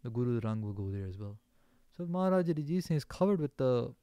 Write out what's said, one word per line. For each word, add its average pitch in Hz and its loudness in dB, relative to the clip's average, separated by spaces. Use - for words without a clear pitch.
the 127 -6
Guru 120 0
the 110 -4
Rang 110 -2
will 104 -6
go 98 -4
there 98 -4
as 95 -10
well. 104 -10
So 175 -6
Maharaja 180 2
Ranjit 156 -2
Singh 160 0
is 143 -2
covered 196 2
with 147 -2
the 123 2